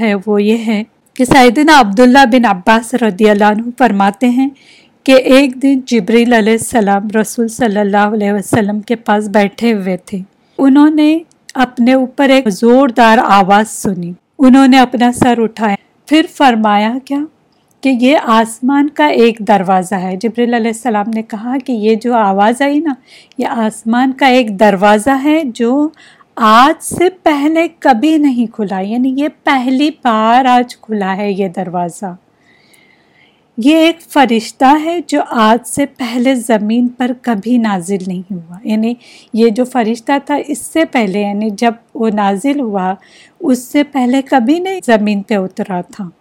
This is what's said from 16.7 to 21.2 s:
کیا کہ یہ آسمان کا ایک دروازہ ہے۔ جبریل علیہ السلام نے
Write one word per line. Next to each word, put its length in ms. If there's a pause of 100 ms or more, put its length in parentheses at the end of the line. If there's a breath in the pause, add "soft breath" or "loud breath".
کیا 140 (640)
کہ 80 (120)
یہ 220
آسمان 680
کا 180
ایک 320
دروازہ 560
ہے۔ 220
جبریل 380
علیہ 160
السلام 440
نے 80